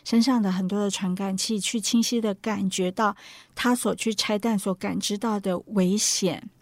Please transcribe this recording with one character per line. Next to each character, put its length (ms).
身 180
上 180
的 120
很 160
多 100
的 120
传 240
感 220
器 220
去 220
清 220
晰 180
的 140
感 340
觉 240
到 240
他 200
所 200
去 200
拆 240
弹 200
所 160
感 260
知 160
到 240
的 180
危 380
险 540